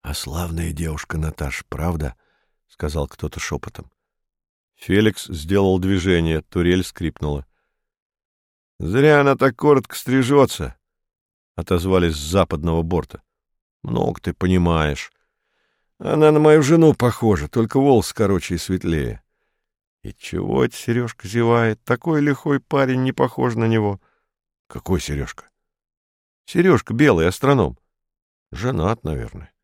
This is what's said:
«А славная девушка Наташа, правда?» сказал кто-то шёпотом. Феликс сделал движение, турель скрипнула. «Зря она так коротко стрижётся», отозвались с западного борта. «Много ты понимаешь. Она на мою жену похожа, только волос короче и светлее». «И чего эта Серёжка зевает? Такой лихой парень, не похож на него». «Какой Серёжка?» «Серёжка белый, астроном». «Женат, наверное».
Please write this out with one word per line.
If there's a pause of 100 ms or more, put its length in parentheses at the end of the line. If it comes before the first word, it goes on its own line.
«А
славная
девушка
Наташа,
правда?» (500)
сказал
кто-то
шёпотом. (840)
Феликс
сделал
движение,
турель
скрипнула. (1300)
«Зря
она
так
коротко
стрижётся», (760)
отозвались
с
западного
борта. (600)
«Много
ты
понимаешь. (880)
Она
на
мою
жену
похожа,
только
волос
короче
и
светлее». (800)
«И
чего
эта
Серёжка
зевает?
Такой
лихой
парень,
не
похож
на
него». (680)
«Какой
Серёжка?» (1000)
«Серёжка
белый,
астроном». (720)
«Женат,
наверное». (120)